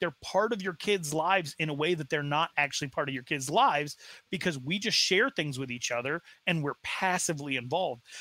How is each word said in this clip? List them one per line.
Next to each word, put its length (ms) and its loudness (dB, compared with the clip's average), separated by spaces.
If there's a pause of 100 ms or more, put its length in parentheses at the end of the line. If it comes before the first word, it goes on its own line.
they're 220 -2
part 300 2
of 100 -2
your 100 -2
kids' 420 -2
lives 440 2
in 100 0
a 60 -2
way 200 2
that 140 -2
they're 140 0
not 340 2
actually 320 0
part 200 -2
of 60 -4
your 80 -6
kids' 280 -4
lives 460 2 (340)
because 280 -2
we 220 -4
just 180 0
share 320 4
things 280 -2
with 120 -6
each 220 -6
other 300 -2 (240)
and 180 2
we're 180 -2
passively 720 -2
involved." 460 -2 (180)